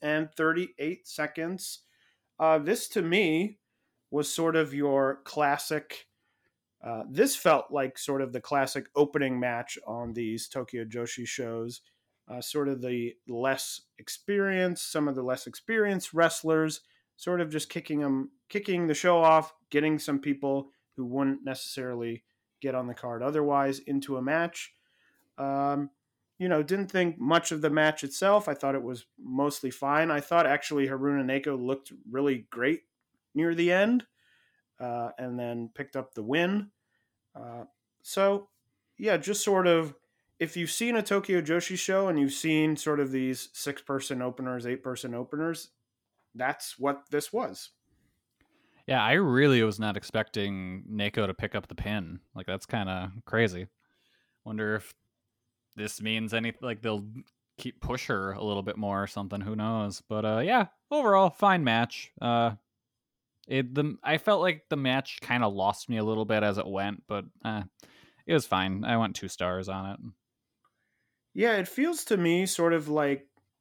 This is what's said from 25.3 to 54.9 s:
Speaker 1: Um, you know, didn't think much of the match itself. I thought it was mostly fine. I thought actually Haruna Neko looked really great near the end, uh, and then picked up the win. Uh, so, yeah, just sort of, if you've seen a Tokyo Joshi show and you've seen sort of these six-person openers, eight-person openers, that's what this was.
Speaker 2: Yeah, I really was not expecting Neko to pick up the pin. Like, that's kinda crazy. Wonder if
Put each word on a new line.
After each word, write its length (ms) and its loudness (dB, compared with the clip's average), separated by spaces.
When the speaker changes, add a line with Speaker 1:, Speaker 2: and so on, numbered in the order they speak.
Speaker 1:
Um, 520 -2
you 100 -2
know, 140 4
didn't 280 -2
think 280 2
much 340 4
of 100 -4
the 80 2
match 340 2
itself. 440 2
I 60 0
thought 200 -2
it 100 -2
was 220 -8
mostly 520 -2
fine. 400 2
I 100 0
thought 260 4
actually 420 2
Haruna 360 0
Neko 360 0
looked 320 -4
really 400 0
great 340 0
near 200 2
the 180 4
end, 340 4
uh, 380 -6
and 200 -6
then 360 -6
picked 220 -10
up 180 -8
the 100 -8
win. 480 0
Uh, 320 -14
so, 480 0
yeah, 200 2
just 260 -4
sort 220 4
of, 300 4
if 180 -4
you've 140 -4
seen 260 0
a 60 2
Tokyo 400 2
Joshi 360 0
show 300 2
and 120 2
you've 120 2
seen 440 2
sort 240 0
of 120 -2
these 420 -2
six-person 680 -6
openers, 440 -6
eight-person 480 -6
openers, 560 -6
that's 440 -6
what 320 -2
this 220 -2
was. 400 -6
Speaker 2:
Yeah, 160 2
I 120 4
really 500 6
was 160 0
not 160 -2
expecting 920 -4
Neko 380 -2
to 80 -2
pick 200 -6
up 120 -6
the 80 -16
pin. 460 -6
Like, 120 -12
that's 200 -6
kinda 460 -4
crazy. 440 0
Wonder 320 -4
if 180 -10